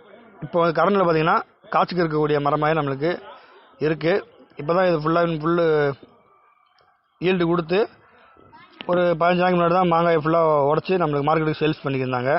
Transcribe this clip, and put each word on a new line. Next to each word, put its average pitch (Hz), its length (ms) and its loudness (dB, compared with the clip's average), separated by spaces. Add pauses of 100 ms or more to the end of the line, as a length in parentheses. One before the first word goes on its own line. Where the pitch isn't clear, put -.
(460)
இப்போ 175 160 -6
வந்து 165 180 0
கரண்டில் 190 260 2
பார்த்தீங்கன்னா 165 320 2 (360)
காய்ச்சிக்கு 175 300 0
இருக்கக்கூடிய 151 440 0
மரமாகவே 151 320 0
நம்மளுக்கு 139 320 -2 (760)
இருக்கு. 156 260 0 (480)
இப்பதான் 175 300 2
இது 156 160 0
full 170 160 2
and 170 200 -2
full 170 140 0 (1700)
ஈல்டு 175 220 0
கொடுத்து 175 300 0 (1080)
ஒரு 175 100 0 (180)
பதினஞ்சு 180 240 2
நாளைக்கு 180 160 2
முன்னாடி 175 200 2
தான் 175 160 2
மாங்காயை 170 280 2
ஃபுல்லா 165 180 2 (300)
உடைச்சு 175 320 -2
நம்மளுக்கு 143 260 -2
மார்க்கெட்டுக்கு 156 340 -2
சேல்ஸ் 151 220 -2
பண்ணிக்கிருந்தாங்க. 131 540 -4